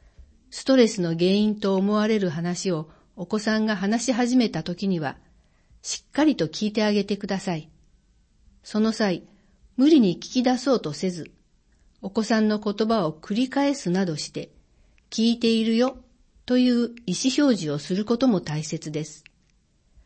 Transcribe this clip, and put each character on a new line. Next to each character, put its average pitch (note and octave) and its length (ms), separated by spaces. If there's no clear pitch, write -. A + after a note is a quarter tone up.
ス - 140
ト C4+ 120
レ B3 100
ス A3 140
の E3 140
原 E3 120
因 G#3 340
と G3 140
思 G3 200
わ G#3+ 140
れ A3 100
る G3 100
話 E3+ 420
を D#3 180
お F3 100
子 G#3+ 120
さ G#3+ 200
ん G#3+ 80
が G#3+ 100
話 G3+ 300
し C4+ 60
始 A#3+ 240
め A#3+ 120
た D#3+ 140
時 F3 260
に F3+ 120
は、 C3+ 160
し - 240
っ - 60
か C#4 120
り C#4+ 120
と E3 100
聞 G#3+ 220
い G#3 40
て G#3+ 120
あ G#3 80
げ G3+ 120
て G3 120
く G3+ 100
だ F#3+ 140
さ F3 160
い。 D#3 120
そ - 180
の A3 120
際、 G3+ 320
無 C4+ 140
理 D#4+ 100
に F#3 160
聞 - 40
き - 220
出 B3+ 140
そ B3+ 180
う G#3+ 60
と D3+ 120
せ F#3 180
ず、 E3 200
お G3 100
子 A3 120
さ A3 160
ん G#3+ 100
の G#3+ 100
言 G#3 300
葉 A3 180
を D#3 60
繰 - 220
り B3+ 160
返 C#4+ 240
す F#3+ 160
な F#3+ 160
ど D#3+ 100
し - 140
て、 - 200
聞 A3+ 220
い A#3 60
て A#3 100
い A3+ 160
る A3+ 120
よ C4 200
と B3 140
い B3 120
う A#3+ 40
意 A#3+ 40
思 A#3 600
表 C#4 180
示 D#3 160
を D3 60
す - 160
る G3+ 100
こ A#3 140
と C4 100
も G#3+ 120
大 D3+ 220
切 D#3 280
で D3+ 140
す。 - 200